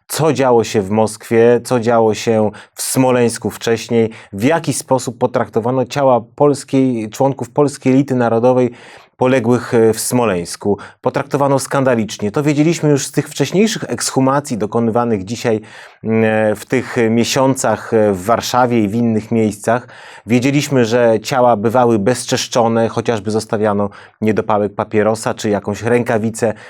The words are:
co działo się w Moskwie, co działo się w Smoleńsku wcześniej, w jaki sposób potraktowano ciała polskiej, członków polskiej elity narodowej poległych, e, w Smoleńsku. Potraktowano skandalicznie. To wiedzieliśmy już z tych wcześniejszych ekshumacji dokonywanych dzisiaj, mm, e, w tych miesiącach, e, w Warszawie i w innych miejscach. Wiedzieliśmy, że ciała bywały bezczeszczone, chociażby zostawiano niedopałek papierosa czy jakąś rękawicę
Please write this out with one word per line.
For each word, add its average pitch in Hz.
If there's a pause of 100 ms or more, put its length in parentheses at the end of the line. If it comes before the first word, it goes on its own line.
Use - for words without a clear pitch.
co 151
działo 123
się -
w 95
Moskwie, 113
co 127
działo 113
się 110 (240)
w -
Smoleńsku 123
wcześniej, 113 (240)
w 98
jaki 147
sposób 123
potraktowano 120
ciała 131 (140)
polskiej, 131
członków 127
polskiej 135
elity 135
narodowej 123 (460)
poległych, 123
e, 113
w -
Smoleńsku. 101 (240)
Potraktowano 135
skandalicznie. 120
To 147
wiedzieliśmy 151
już 143
z -
tych -
wcześniejszych 180
ekshumacji 135
dokonywanych 113
dzisiaj, 110 (420)
mm, 110
e, 110
w -
tych - (140)
miesiącach, 120
e, 107
w 90
Warszawie 117
i 101
w 98
innych 113
miejscach. 113 (380)
Wiedzieliśmy, 127
że 113
ciała 123
bywały 117
bezczeszczone, 113
chociażby 110
zostawiano 104 (320)
niedopałek 104
papierosa 107
czy 110
jakąś 101
rękawicę 113 (160)